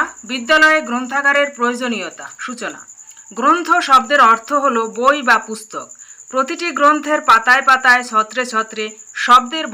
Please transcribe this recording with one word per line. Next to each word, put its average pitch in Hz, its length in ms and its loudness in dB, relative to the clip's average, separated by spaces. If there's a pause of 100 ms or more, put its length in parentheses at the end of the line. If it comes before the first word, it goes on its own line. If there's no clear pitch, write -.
(300)
বিদ্যালয়ে 311 480 2 (100)
গ্রন্থাগারের 277 680 -2
প্রয়োজনীয়তা। 233 680 -6 (180)
সূচনা। 208 360 -12 (580)
গ্রন্থ 311 300 0 (200)
শব্দের 269 320 4 (100)
অর্থ 226 200 0 (140)
হলো 233 180 0 (160)
বই 269 200 2 (100)
বা 233 80 4 (100)
পুস্তক। 214 400 -12 (460)
প্রতিটি 294 360 -4 (100)
গ্রন্থের 294 500 2
পাতায় 262 400 4
পাতায়, 254 420 4
ছত্রে 220 320 -2 (100)
ছত্রে 220 320 -4 (400)
শব্দের 254 500 2